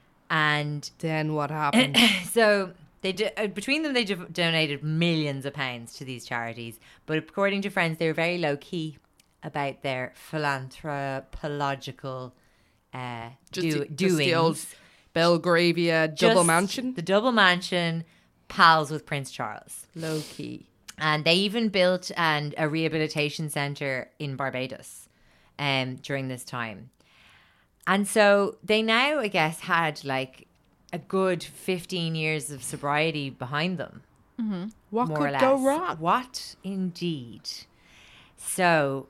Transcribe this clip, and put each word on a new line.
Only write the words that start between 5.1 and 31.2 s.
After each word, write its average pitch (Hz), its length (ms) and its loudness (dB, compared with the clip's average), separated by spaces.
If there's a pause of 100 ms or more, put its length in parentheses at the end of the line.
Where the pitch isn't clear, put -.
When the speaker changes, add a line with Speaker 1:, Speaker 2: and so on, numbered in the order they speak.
Speaker 1:
of 139 80 -4
pounds 123 400 -8
to 139 120 -14
these 127 200 -12
charities. 117 540 -8 (260)
But 156 120 0
according 196 460 0
to 202 60 -4
friends, 165 280 0
they 165 100 0
were 160 60 0
very 170 240 0
low-key 156 600 -4 (440)
about 143 420 -6
their 127 320 -4
philanthropological, 139 2250 -6 (600)
uh, 120 360 -10 (220)
Speaker 2:
Just 180 160 -2
Speaker 1:
do-, 151 120 0
Speaker 2:
the, 143 60 -2
just 175 320 0
the 135 180 4
old 165 200 4
Speaker 1:
doings. - 200 -12 (380)
Speaker 2:
Belgravia 170 920 4
double 180 280 4
Speaker 1:
Just 175 120 6
Speaker 2:
mansion? 202 460 2
Speaker 1:
the 208 80 -6
double 208 300 4
mansion, 180 720 2 (440)
pals 160 440 6
with 156 140 -6
Prince 139 260 -6
Charles. - 640 -10
Speaker 2:
Low-key. 156 720 -8 (300)
Speaker 1:
And 151 260 0
they 165 120 6
even 208 340 2
built 185 480 2
an, 151 400 0
a 156 100 0
rehabilitation 156 840 -2
centre 143 600 -4 (100)
in 139 160 -6
Barbados, 127 720 -8 (500)
um, 131 380 -2
during 135 320 -6
this 127 160 -8
time. 117 460 -10 (1000)
And 196 200 2
so 202 560 6
they 214 180 2
now, 254 380 2
I 214 100 -2
guess, 160 320 0
had, 165 420 0
like, 135 440 -4 (440)
a 175 60 -8
good 185 460 0